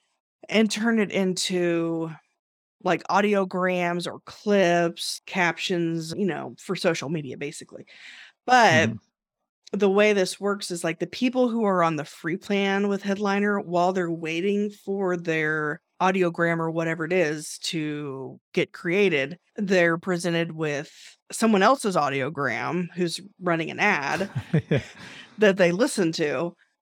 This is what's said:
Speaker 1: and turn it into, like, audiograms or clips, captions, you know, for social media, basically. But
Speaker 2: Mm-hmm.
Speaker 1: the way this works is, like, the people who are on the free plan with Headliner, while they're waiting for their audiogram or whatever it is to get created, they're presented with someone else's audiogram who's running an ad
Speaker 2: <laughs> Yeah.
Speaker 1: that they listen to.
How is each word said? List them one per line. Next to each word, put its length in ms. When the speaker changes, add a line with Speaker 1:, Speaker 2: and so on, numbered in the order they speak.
Speaker 1:
and 200
turn 300
it 120
into, 1000
like, 240
audiograms 1000
or 180
clips, 1000
captions, 880
you 100
know, 340
for 160
social 340
media, 280
basically. 480
But 440
Speaker 2:
Mm-hmm. 880
Speaker 1:
the 100
way 240
this 260
works 300
is, 140
like, 160
the 80
people 400
who 160
are 180
on 140
the 100
free 320
plan 520
with 140
Headliner, 580
while 320
they're 180
waiting 580
for 460
their 680
audiogram 580
or 100
whatever 360
it 80
is 460
to 760
get 200
created, 680
they're 420
presented 540
with 400
someone 320
else's 320
audiogram 1000
who's 260
running 320
an 80
ad 500
Speaker 2:
<laughs> 180
Yeah. 120
Speaker 1:
that 180
they 160
listen 420
to. 420